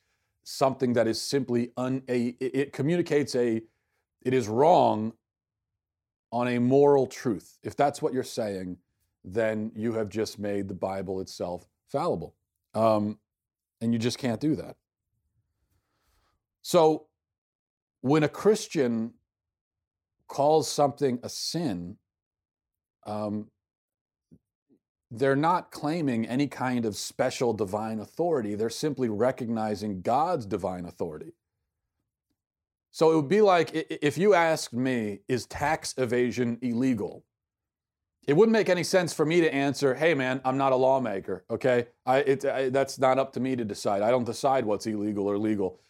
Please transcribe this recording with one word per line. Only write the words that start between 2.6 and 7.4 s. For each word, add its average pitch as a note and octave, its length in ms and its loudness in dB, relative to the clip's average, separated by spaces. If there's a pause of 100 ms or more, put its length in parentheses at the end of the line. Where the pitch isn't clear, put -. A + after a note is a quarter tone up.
communicates D3+ 640 0
a, A#2 280 0 (600)
it B2+ 120 0
is A#2 140 2
wrong A#2 640 4 (1200)
on B2 160 0
a B2 100 0
moral C#3 480 6
truth. - 560 -6